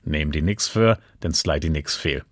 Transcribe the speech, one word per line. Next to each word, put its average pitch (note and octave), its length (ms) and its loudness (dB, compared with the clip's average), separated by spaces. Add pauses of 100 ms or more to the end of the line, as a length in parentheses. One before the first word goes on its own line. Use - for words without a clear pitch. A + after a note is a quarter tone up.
Nehm D2+ 280 -2
die D#2 100 -2
nix G2+ 260 -2
für, A2 300 4 (240)
denn E2+ 100 -2
slide D#2 280 0
die D#2+ 100 -2
nix D2+ 260 -2
fehl. C#2 360 -2